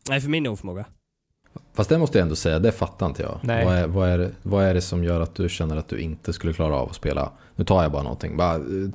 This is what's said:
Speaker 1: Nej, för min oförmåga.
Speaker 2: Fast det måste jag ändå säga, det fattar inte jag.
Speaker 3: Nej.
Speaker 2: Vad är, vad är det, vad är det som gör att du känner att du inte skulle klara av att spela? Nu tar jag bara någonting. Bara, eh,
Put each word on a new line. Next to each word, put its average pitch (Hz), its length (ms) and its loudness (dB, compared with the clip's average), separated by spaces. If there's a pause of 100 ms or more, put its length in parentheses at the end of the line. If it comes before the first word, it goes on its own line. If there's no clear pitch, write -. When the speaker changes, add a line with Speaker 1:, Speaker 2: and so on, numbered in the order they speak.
Speaker 1:
Nej, 135 120 -2
för 143 80 -4
min 151 180 0
oförmåga. 98 380 -8 (880)
Speaker 2:
Fast - 160 2
det 165 80 6
måste 143 200 4
jag 92 60 6
ändå 78 120 0
säga, 80 240 0
det 107 120 4
fattar - 340 -4
inte - 180 -4
jag. - 200 -8
Speaker 3:
Nej. 117 220 0
Speaker 2:
Vad 92 100 4
är, 87 120 2
vad 90 220 2
är 90 80 4
det, 90 140 0 (100)
vad 98 220 2
är 95 100 4
det 90 80 2
som 87 220 -2
gör 85 180 2
att 82 140 -4
du 90 140 0
känner 78 280 -2
att 78 100 -6
du - 120 -6
inte 82 340 -6
skulle 82 200 -4
klara 78 220 0
av 64 140 -2
att - 60 -12
spela? 71 360 -2 (240)
Nu - 80 -2
tar 92 200 6
jag 73 80 2
bara 71 120 -2
någonting. 76 340 -6
Bara, 85 180 2
eh, 78 60 -4 (340)